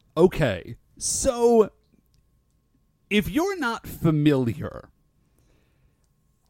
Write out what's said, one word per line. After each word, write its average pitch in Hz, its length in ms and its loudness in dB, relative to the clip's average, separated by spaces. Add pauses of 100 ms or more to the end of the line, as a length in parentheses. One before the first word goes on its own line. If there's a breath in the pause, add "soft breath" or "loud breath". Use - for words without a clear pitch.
(180)
Okay. 160 580 0 (220)
So, 240 720 2 (1400)
if 202 180 0
you're 349 300 -2
not 233 260 -6
familiar, 147 1040 -2 (1600)